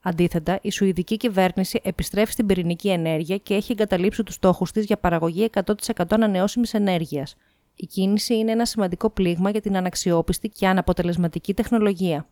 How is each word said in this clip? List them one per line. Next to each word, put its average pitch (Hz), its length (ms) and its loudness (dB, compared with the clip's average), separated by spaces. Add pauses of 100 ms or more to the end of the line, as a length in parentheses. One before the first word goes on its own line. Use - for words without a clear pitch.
αντίθετα, 175 600 0
η - 80 -4
σουηδική 190 460 0
κυβέρνηση 190 680 0
επιστρέφει 196 500 -2
στην 220 140 0
πυρηνική 180 420 0
ενέργεια 165 480 0
και 202 180 -4
έχει 208 180 -2
εγκαταλείψει 202 500 0
τους - 120 -6
στόχους 180 360 2
της 214 140 -2
για 202 120 0
παραγωγή 170 460 0
εκατό 214 320 0
τοις - 140 -8
εκατό 196 260 0
ανανεώσιμης 214 600 0
ενέργειας. 170 600 -2 (400)
Η 175 100 -12
κίνηση 202 480 0
είναι 220 160 0
ένα 226 140 2
σημαντικό 208 460 -2
πλήγμα 180 400 0
για 208 100 -2
την 202 160 -2
αναξιόπιστη 180 720 0
και 196 200 0
αναποτελεσματική 175 840 0
τεχνολογία. 190 760 0